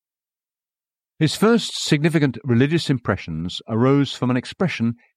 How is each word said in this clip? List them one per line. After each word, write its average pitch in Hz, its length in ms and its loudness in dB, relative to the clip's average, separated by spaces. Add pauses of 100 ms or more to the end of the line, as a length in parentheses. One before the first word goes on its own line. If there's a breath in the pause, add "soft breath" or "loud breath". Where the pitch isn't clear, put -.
(1200)
His 156 160 0
first - 460 0
significant 151 640 0
religious 147 480 2
impressions 87 760 -4
arose 131 460 2
from 123 160 -2
an 127 80 0
expression 117 600 -2 (200 soft breath)